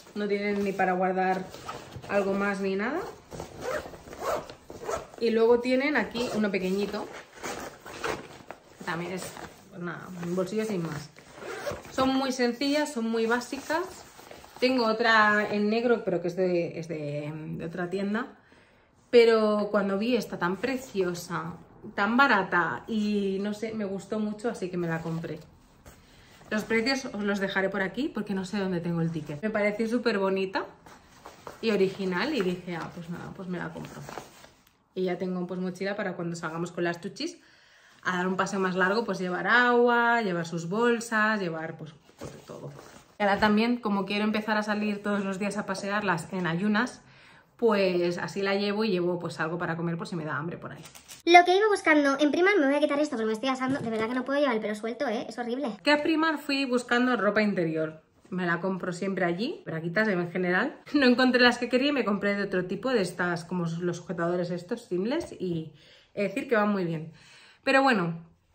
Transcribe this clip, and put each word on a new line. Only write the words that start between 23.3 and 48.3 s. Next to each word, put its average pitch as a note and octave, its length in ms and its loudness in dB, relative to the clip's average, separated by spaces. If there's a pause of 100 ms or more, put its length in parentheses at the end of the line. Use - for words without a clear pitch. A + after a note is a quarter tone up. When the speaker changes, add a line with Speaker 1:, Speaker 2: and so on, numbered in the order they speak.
Speaker 1:
no G#3 120 -2
sé, A3 200 -6
me G#3+ 120 -4
gustó G3 340 -6
mucho, G#3+ 300 -4
así F#3 200 -6
que F3+ 80 -4
me F3 100 0
la E3 140 -2
compré. E3 380 -6 (1120)
Los G#3+ 140 0
precios B3+ 500 0
os G#3 100 -4
los G3+ 160 0
dejaré F#3+ 300 0
por G3 120 -2
aquí A3+ 280 -2
porque G#3+ 240 -6
no F#3+ 120 -2
sé G3+ 140 -4
dónde F#3+ 200 0
tengo E3+ 220 0
el E3 100 2
ticket. D3+ 300 -8
Me G#3+ 80 -2
pareció G#3 380 0
súper A3+ 320 0
bonita F#3+ 460 0 (960)
y A3+ 100 0
original F#3+ 600 0
y B3 80 0
dije, F3+ 340 -2
"Ah, D3 180 -8
pues E3+ 160 -12
nada, E3 260 -10
pues F#3 120 -12
me F3+ 100 -6
la E3 160 -6
compro". D3 280 -12 (920)
Y F#3 100 0
ya F3 120 0
tengo, F#3 300 -2
pues, F#3 120 -6
mochila F#3 360 -4
para F#3+ 200 -4
cuando E3+ 200 -4
salgamos E3+ 360 -4
con F3 120 -2
las E3+ 180 -2
chuchis C#4 360 -8 (640)
a F#3 140 -2
dar F3+ 100 0
un F#3+ 80 2
paseo F#3+ 240 0
más F3+ 160 0
largo, G#3+ 300 4
pues F#3+ 120 -2
llevar F3+ 300 -2
agua, A#3+ 760 6
llevar F3 240 0
sus E3+ 240 -6
bolsas, A3 720 2
llevar, D#3+ 380 -4
pues, D3+ 160 -14 (260)
pues - 120 -12
de - 80 -18
todo. - 320 -14 (460)
Y G#3 60 0
ahora G3+ 160 4
también, G#3+ 380 6
como G3+ 280 0
quiero G#3 180 -2
empezar G#3+ 340 0
a G#3+ 60 0
salir G#3 380 -2
todos G3+ 220 0
los F#3+ 160 -4
días G3+ 180 -4
a G3 80 -4
pasearlas G3 640 -4
en F#3 140 -2
ayunas, G#3 560 0 (560)
pues F#3 600 2
así - 240 -6